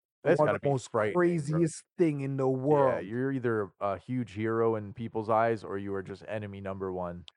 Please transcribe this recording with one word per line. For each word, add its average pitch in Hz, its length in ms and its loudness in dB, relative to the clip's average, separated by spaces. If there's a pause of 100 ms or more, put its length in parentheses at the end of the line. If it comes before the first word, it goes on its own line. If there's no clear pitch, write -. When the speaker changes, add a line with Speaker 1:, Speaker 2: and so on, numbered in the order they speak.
(240)
Speaker 1:
That's 151 140 4
Speaker 2:
one 151 100 4
Speaker 1:
gotta 104 100 2
Speaker 2:
of - 40 -6
the - 60 -16
Speaker 1:
be 139 40 4
Speaker 2:
most 131 200 -2
Speaker 1:
frightening, 107 220 2
bro. 180 60 2
Speaker 2:
craziest 165 640 0 (140)
thing 156 240 2
in 135 160 -4
the 135 100 0
Speaker 1:
Yeah, - 80 4
Speaker 2:
world. 131 500 2
Speaker 1:
you're 123 260 -2
either 113 480 0
a 98 180 -2
huge 123 360 -4
hero 113 420 2
in 104 180 -6
people's 113 360 -6
eyes 113 340 4
or 95 160 -6
you 101 160 -6
are 98 80 -4
just 98 240 -12
enemy 101 340 -8
number 95 300 -4
one. 87 320 -6 (140)